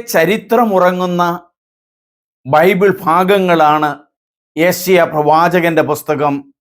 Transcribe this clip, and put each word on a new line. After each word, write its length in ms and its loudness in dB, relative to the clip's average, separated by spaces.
ചരിത്രമുറങ്ങുന്ന 1080 0
ബൈബിൾ 440 2
ഭാഗങ്ങളാണ് 840 0
യെശയ്യാ 500 0
പ്രവാചകന്റെ 840 0
പുസ്തകം 460 -4